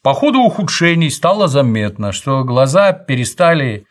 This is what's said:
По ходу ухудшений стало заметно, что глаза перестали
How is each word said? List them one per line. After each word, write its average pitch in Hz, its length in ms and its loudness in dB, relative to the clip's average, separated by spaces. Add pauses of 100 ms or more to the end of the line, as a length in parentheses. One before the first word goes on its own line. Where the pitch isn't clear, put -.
По 135 120 2
ходу 269 260 2
ухудшений 170 720 0
стало 190 380 0
заметно, 107 640 -2
что 135 320 -4
глаза 135 480 2
перестали 135 960 -2